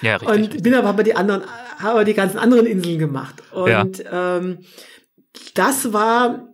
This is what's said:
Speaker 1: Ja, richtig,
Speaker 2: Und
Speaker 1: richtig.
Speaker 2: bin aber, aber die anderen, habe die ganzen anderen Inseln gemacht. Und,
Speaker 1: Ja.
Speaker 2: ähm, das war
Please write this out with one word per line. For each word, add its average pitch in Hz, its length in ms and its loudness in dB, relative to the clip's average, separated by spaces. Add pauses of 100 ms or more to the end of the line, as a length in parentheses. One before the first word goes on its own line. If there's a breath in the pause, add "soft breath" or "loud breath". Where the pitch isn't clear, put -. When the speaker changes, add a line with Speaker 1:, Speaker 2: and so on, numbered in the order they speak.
Speaker 1:
Ja, 110 160 0
richtig, - 180 -4
Speaker 2:
Und 214 60 4
Speaker 1:
richtig. 214 220 -4
Speaker 2:
bin 240 100 4
aber, 214 160 2
aber 202 140 2
die 214 120 2
anderen, 196 280 0 (360)
habe 220 240 2
die 208 120 2
ganzen 190 240 0
anderen 233 260 6
Inseln 175 340 -2
gemacht. 139 360 -4 (160)
Und, 120 480 -2
Speaker 1:
Ja. 180 380 -4
Speaker 2:
ähm, 180 200 -6 (960 loud breath)
das 220 400 0
war 233 600 0